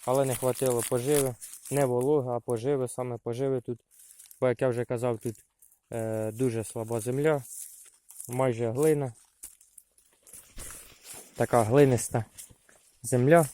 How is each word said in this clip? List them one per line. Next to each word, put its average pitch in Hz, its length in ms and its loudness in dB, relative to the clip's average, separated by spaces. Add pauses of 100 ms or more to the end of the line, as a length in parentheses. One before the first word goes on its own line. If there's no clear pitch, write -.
але 131 200 2
не 127 120 -2
хватило 127 520 0
поживи. 131 460 0 (360)
Не 139 140 2
волога, 127 520 0
а 117 40 -4
поживи, 123 480 -2
саме 123 300 -8
поживи 127 420 -2
тут. 117 200 -8 (600)
Бо, 127 80 2
як 123 140 0
я 135 60 2
вже 120 160 0
казав, 120 340 -2
тут, 113 180 -6 (560)
е, 110 400 -4
дуже 113 320 -2
слаба 113 360 -6
земля, 135 440 0 (840)
майже 120 420 0
глина. 143 440 2 (2250)
Така 120 280 2
глиниста 123 600 4 (800)
земля. 131 500 6